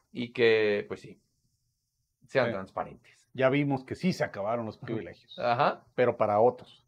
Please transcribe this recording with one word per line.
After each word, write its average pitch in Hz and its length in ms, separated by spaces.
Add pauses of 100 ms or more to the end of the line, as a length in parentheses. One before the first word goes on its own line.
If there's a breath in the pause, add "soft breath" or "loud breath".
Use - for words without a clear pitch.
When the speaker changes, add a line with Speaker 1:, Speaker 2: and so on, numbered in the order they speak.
(120)
Speaker 1:
y 120 220
que, 110 540
pues - 140
sí, 107 180 (1080)
sean 123 200
Speaker 2:
Sí. 117 60
Speaker 1:
transparentes. - 800
Speaker 2:
Ya 127 160
vimos 143 340
que - 120
sí 180 180
se 151 100
acabaron 110 420
los 107 120
privilegios. 110 640
Speaker 1:
Ajá. 123 440 (120)
Speaker 2:
Pero 123 220
para 104 220
otros. - 480